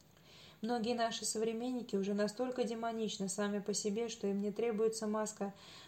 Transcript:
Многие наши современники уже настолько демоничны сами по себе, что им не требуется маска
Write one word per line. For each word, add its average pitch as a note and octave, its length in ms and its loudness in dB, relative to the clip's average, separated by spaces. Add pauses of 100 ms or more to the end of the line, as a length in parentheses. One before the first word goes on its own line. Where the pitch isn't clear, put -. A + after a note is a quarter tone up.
(600)
Многие A#3 320 2
наши A3+ 320 0
современники A3+ 720 0
уже G3 180 2
настолько B3 500 2
демоничны A3+ 640 0
сами G3+ 300 0
по G3+ 160 0
себе, G#3+ 340 0
что A3 200 -4
им G3 140 2
не G#3 100 0
требуется A3 560 2
маска G#3+ 440 0 (360)